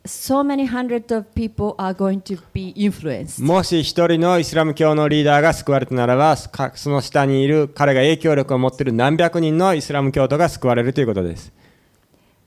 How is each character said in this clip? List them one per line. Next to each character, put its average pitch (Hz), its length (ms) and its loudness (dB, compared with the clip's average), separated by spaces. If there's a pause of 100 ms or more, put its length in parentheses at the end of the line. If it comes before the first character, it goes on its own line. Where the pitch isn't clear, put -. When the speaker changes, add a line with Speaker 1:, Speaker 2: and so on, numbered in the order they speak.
Speaker 1:
so - 380 -2
many 277 240 -2
hundreds 240 480 -4
of 220 200 -4
people 214 440 -4
are 190 160 -4
going 196 280 -2
to 190 160 -10 (140)
be 185 240 -10
influenced. 156 640 -4
Speaker 2:
も 175 200 2
し 165 200 0
一 170 240 0
人 165 140 2
の 175 180 2
イ 156 60 0
ス - 100 -8
ラ 160 100 2
ム 156 100 -2
教 156 200 2
の 151 140 0
リ 151 140 2
ー - 20 0
ダ 147 140 4
ー - 20 4
が 160 140 4
救 - 180 -4
わ 135 80 2
れ 127 60 -6
た 131 80 -6
な 123 120 0
ら 123 100 2
ば、 147 200 4
か-、 - 380 -8
そ - 160 -6
の 139 100 0
下 139 240 0
に 135 180 2
い 139 60 2
る 151 200 2
彼 143 260 2
が 131 60 4
影 151 180 2
響 160 160 2
力 139 200 0
を 127 40 2
持 127 100 2
っ 127 80 -4
て - 60 -4
い 135 40 -2
る 123 60 -2
何 127 240 2
百 170 240 2
人 156 160 0
の 185 180 2
イ 151 60 -2
ス - 120 -10
ラ 143 100 0
ム 135 100 0
教 135 160 2
徒 139 80 0
が 165 140 2
救 - 160 -6
わ 120 80 4
れ 117 80 2
る 131 100 -2
と 151 80 -2
い 131 40 2
う - 20 0
こ 110 80 -2
と 95 80 -2
で 85 140 -4
す。 - 160 -20 (960)